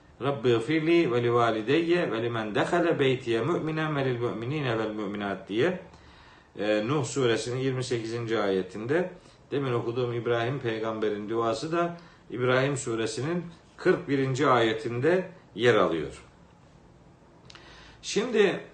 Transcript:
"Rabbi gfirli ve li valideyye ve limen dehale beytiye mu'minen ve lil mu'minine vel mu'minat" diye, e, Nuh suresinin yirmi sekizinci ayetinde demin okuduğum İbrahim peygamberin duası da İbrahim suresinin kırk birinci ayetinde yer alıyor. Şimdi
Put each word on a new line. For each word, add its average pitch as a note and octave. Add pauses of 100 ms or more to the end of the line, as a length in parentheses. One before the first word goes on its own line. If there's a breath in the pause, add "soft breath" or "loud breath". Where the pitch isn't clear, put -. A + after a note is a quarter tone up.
(220 soft breath)
"Rabbi B2
gfirli D#3
ve A#2+
li A#2+
valideyye A#2+
ve A#2
limen A2+
dehale E3
beytiye B2+
mu'minen D#3
ve C3+
lil B2
mu'minine A#2+
vel G#2+
mu'minat" G2+
diye, D3+ (760 loud breath)
e, G#2+
Nuh C#3+
suresinin A#2+
yirmi C3
sekizinci A2+
ayetinde G#2+ (380 loud breath)
demin C3+
okuduğum A#2+
İbrahim A#2
peygamberin G#2+
duası A2+
da E3+ (340 loud breath)
İbrahim B2+
suresinin B2 (320 loud breath)
kırk -
birinci C3+
ayetinde B2 (260 loud breath)
yer A2+
alıyor. E2 (1800 loud breath)
Şimdi G#3+ (140)